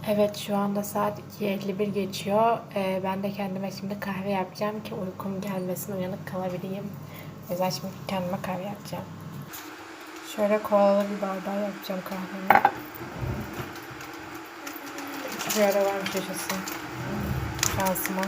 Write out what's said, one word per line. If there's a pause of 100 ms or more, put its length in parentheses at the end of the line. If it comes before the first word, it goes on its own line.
(100)
Evet,
şu
anda
saat
iki
elli
bir
geçiyor. (160)
Ee,
ben
de
kendime
şimdi
kahve
yapacağım
ki
uykum
gelmesin,
uyanık
kalabileyim. (560)
O
yüzden
şimdi (160)
kendime
kahve
yapacağım. (1300)
Şöyle
kolalı (120)
bir
bardağı
yapacağım
kahvemi. (3000)
Bir
ara
varmış
yaşasın. (1160)
Şansıma.